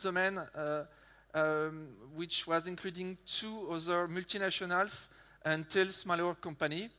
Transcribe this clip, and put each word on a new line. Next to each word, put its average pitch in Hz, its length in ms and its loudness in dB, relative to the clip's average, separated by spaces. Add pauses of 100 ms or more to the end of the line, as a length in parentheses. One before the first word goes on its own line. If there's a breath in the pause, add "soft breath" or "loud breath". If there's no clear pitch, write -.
domain, 190 360 2
uh, 151 480 -4 (480 loud breath)
um, 156 560 2 (260)
which 165 320 -2
was 165 180 4
including 180 600 -6
two 220 440 -2
other 170 380 2
multinationals 185 1000 0 (340 loud breath)
and 156 260 2
tail 190 200 6
smaller 175 460 2
company. 165 640 -2